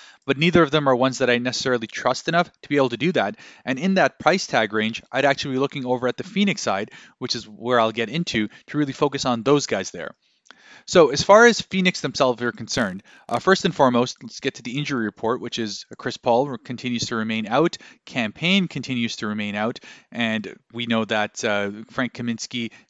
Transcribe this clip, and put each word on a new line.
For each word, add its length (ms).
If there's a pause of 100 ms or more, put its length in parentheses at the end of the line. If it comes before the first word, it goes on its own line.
(260)
but 120
neither 260
of 80
them 160
are 80
ones 220
that 120
I 100
necessarily 480
trust 420
enough 200 (120)
to 80
be 80
able 120
to 80
do 140
that. 240 (300)
And 120
in 180
that 220
price 300
tag 240
range, 400
I'd 140
actually 300
be 40
looking 260
over 220
at 80
the 80
Phoenix 380
side, 300 (260)
which 180
is 140
where 320
I'll 100
get 180
into, 380 (200)
to 100
really 160
focus 320
on 180
those 220
guys 260
there. 240 (720)
So 240
as 100
far 240
as 160
Phoenix 400
themselves 400
are 100
concerned, 520 (260)
uh, 80
first 280
and 80
foremost, 500
let's 160
get 160
to 80
the 160
injury 260
report, 340
which 200
is 260 (140)
Chris 180
Paul 320
re-, 80
continues 480
to 100
remain 300
out, 320 (300)
Cam 240
Payne 360
continues 500
to 100
remain 260
out, 260 (320)
and 440 (180)
we 140
know 180
that, 400
uh, 240 (220)
Frank 220
Kaminsky, 580 (180)